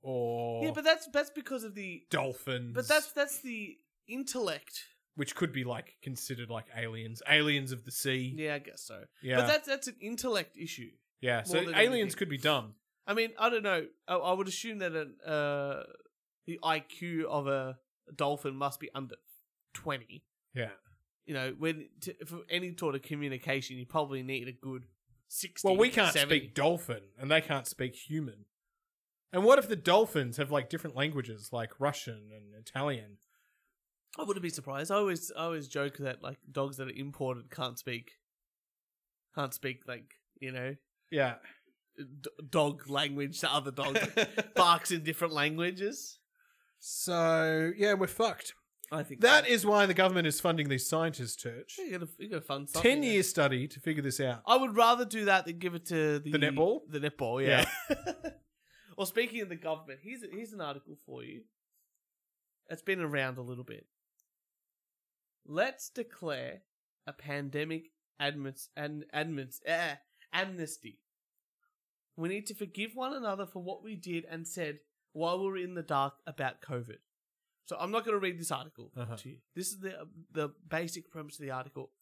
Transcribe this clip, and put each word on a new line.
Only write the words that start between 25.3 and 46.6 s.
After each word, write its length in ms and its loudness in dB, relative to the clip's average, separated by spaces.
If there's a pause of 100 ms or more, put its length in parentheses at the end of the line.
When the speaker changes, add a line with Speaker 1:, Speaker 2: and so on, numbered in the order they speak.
Speaker 1:
Well, 100 6
we 120 8
can't 240 4
Speaker 2:
seventy. 260 6
Speaker 1:
speak 160 -8
dolphin, 460 2 (180)
and 100 -6
they 120 6
can't 260 -2
speak 280 -4
human. 500 -6 (880)
And 120 2
what 160 12
if 80 0
the 80 0
dolphins 640 4
have, 140 -2
like, 180 0
different 260 -6
languages, 560 -4
like 280 -6
Russian 560 -4
and 240 -20
Italian? 580 -4 (1000)
Speaker 2:
I 60 -4
wouldn't 200 -2
be 60 -4
surprised. 420 -6
I 40 2
always, 420 0
I 60 -4
always 240 -4
joke 300 -4
that, 260 -6
like, 140 -8 (140)
dogs 260 -4
that 100 -8
are 80 -8
imported 560 -6
can't 260 -6
speak, 360 -8 (1200)
can't 180 -4
speak, 340 -8
like, 280 -14 (240)
you 120 -8
know, 240 -6 (360)
Speaker 1:
Yeah. 240 2 (600)
Speaker 2:
d-, 100 -12 (440)
dog 400 2
language 520 -2
to 120 2
other 160 0
dogs, 320 0
Speaker 1:
<laughs> 160 -2
Speaker 2:
like, 380 0
barks 340 8
in 140 0
different 320 -2
languages. 840 -2 (640)